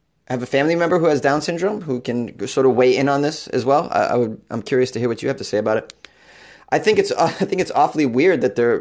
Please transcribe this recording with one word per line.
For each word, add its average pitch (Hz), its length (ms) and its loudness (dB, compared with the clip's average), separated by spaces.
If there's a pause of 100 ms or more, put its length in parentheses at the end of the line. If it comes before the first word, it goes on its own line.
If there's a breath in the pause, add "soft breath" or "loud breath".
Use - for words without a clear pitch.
(260)
have 127 160 -4
a 123 40 -6
family 147 280 2
member 170 240 2
who 165 80 2
has 147 140 2
Down 143 200 2
syndrome 185 420 -4
who 131 180 -4
can 120 360 -4
g-, 127 120 -8
sort 135 180 2
of 127 80 4
weigh 127 220 4
in 135 120 2
on 143 140 0
this - 240 -4
as 117 180 -4
well? 143 280 2
I, 104 80 2
I - 160 0
would, 113 240 -2 (100)
I'm 117 100 -8
curious 127 300 -2
to - 80 -8
hear 120 100 -2
what 117 140 -6
you 131 60 -2
have 135 80 -4
to - 80 -12
say 104 140 -2
about 110 180 0
it. - 180 -8 (760 loud breath)
I 151 100 0
think 208 180 2
it's, 196 140 0
uh, 160 240 0
<laughs> - 40 -6
I 190 40 -2
think 185 160 -2
it's 170 100 -4
awfully 151 360 2
weird 135 340 2
that 127 160 -2
they're 120 240 2